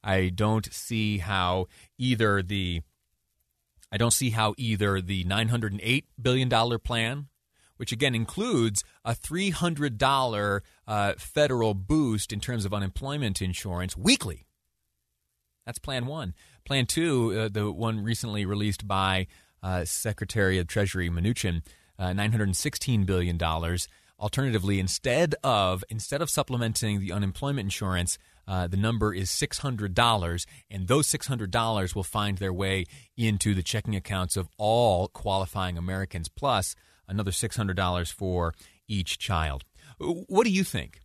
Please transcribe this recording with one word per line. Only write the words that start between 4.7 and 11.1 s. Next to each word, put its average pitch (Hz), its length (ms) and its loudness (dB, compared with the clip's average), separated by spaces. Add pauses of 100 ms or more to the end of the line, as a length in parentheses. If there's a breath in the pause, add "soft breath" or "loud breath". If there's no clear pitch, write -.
the 92 240 -2
nine 107 240 0
hundred 113 220 0
and 98 140 -6
eight 127 220 0 (140)
billion 127 280 2
dollar 117 300 2
plan, 123 500 -2 (480 soft breath)
which - 160 -6
again 123 220 0
includes 117 680 2 (220 soft breath)
a 117 100 -2
three 190 360 -2
hundred 147 480 -2
dollar, 113 680 2 (240 soft breath)
uh, 104 300 2